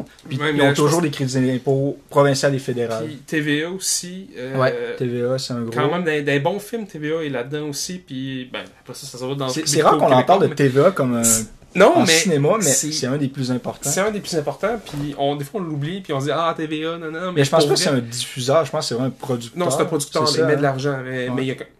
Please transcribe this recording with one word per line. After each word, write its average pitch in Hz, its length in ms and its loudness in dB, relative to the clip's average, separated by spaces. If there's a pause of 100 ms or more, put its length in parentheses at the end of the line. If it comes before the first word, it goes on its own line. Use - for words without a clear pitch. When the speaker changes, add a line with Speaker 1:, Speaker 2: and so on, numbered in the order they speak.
(300)
Speaker 1:
Puis 139 80 -6
Speaker 2:
Ouais, 147 140 0
Speaker 1:
ils 143 60 0
Speaker 2:
mais 143 80 6
Speaker 1:
ont 139 60 8
Speaker 2:
je 139 40 2
Speaker 1:
toujours 147 240 4
Speaker 2:
pense - 20 2
Speaker 1:
des 160 80 2
crédits 135 320 -2
d'impôt 135 560 0 (120)
provincial 143 440 4
et 131 60 -2
fédéral. 117 460 -4
Speaker 2:
Puis 156 100 -10 (100)
T 160 140 -2
V 151 240 0
A 175 80 -6
aussi, 185 680 -6
euh, 127 200 -6
Speaker 1:
Ouais, 127 180 2 (220)
T 131 100 -4
V 120 160 -2
A, 127 160 0
c'est 131 140 -8
un 120 80 -6
gros. 117 100 -6
Speaker 2:
quand 147 180 0
même, 175 140 -2
des, 151 180 -2
des 143 200 0
bons 180 180 -2
films 226 260 -8
T 165 140 -14
V 151 160 -4
A 165 80 -4
est 147 60 -6
là-dedans 139 400 -6
aussi, 160 280 -8
puis 131 540 -10
ben, 101 140 -10 (160)
après 127 120 -16
ça, 139 140 -16
ça 127 100 -16
se 123 60 -10
voit 131 120 -4
dans 139 120 -4
le 127 40 -4
Speaker 1:
C'est, 151 100 -4
Speaker 2:
public 156 120 -2
Speaker 1:
c'est 160 80 4
rare 180 160 6
qu'on - 80 2
en 156 40 4
Speaker 2:
québécois, 131 160 6
Speaker 1:
parle 190 180 6
de 151 40 4
Speaker 2:
mais 151 80 -2
Speaker 1:
T 143 120 4
V 131 180 4
A 190 60 6
comme 127 240 0
un, 117 80 0
Speaker 2:
c'est, 113 240 2 (280)
non, 220 200 8
Speaker 1:
en 339 100 6
Speaker 2:
mais - 20 2
Speaker 1:
cinéma, 160 500 4
mais 214 60 0
Speaker 2:
c'est, 151 280 2
Speaker 1:
c'est 151 160 -4
un 135 100 -2
des 139 120 0
plus 127 220 -4
importants. 123 380 -6
Speaker 2:
c'est 180 120 0
un 214 100 0
des 208 80 -6
plus - 160 -6
importants, 160 500 -2
puis 143 320 -8
on, 139 180 0
des 143 100 -6
fois 208 160 -8
on - 20 -4
l'oublie, 160 380 -6
puis 170 120 -6
on 135 60 -2
se 131 60 -4
dit, « 147 80 -2
Ah, 165 220 0
T 160 120 -4
V 156 180 -4
A, 165 120 -6
non, 165 120 -10
non, » 160 180 -10
mais 180 100 -6
Speaker 1:
Mais 143 80 4
je 135 40 -2
pense 160 160 4
Speaker 2:
pour 147 80 4
Speaker 1:
pas - 60 2
que - 100 0
Speaker 2:
vrai - 20 -
Speaker 1:
c'est 135 60 2
un - 40 2
diffuseur, 131 640 -2
je 139 60 -10
pense 151 100 -4
que - 80 -6
c'est 131 60 -4
vraiment 131 120 -2
un 123 40 -2
producteur, 120 460 -6
Speaker 2:
Non, 175 140 0
c'est 156 100 0
un 151 40 4
producteur, 156 420 -2
Speaker 1:
c'est 143 100 0
Speaker 2:
il 156 40 2
Speaker 1:
ça, 160 40 4
Speaker 2:
met 151 80 2
de 143 60 0
Speaker 1:
hein. - 20 0
Speaker 2:
l'argent, 135 420 -2
mais, 127 260 -6
Speaker 1:
Ouais. 123 60 -4
Speaker 2:
mais 131 80 -2
il 131 40 -2
y 131 40 -4
a, 123 40 -4 (240)